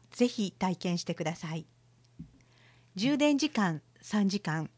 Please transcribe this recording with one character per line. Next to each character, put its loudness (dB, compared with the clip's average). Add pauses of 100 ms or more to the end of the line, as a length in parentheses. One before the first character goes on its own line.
(100)
ぜ 2
ひ -2
体 0
験 -2
し -10
て -4
く -6
だ -4
さ -8
い。 -10 (1300)
充 2
電 4
時 0
間 0 (180)
三 2
時 -2
間 -4